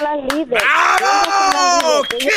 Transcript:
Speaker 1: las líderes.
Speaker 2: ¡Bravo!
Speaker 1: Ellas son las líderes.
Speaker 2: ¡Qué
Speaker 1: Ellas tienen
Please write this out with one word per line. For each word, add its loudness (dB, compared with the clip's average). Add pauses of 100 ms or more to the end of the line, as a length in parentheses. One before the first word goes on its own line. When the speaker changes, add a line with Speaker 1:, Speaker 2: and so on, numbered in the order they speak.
Speaker 1:
las -4
líderes. -2
Speaker 2:
¡Bravo! 2
Speaker 1:
Ellas 2
son 0
las 2
líderes. 0
Speaker 2:
¡Qué -4
Speaker 1:
Ellas -6
tienen 0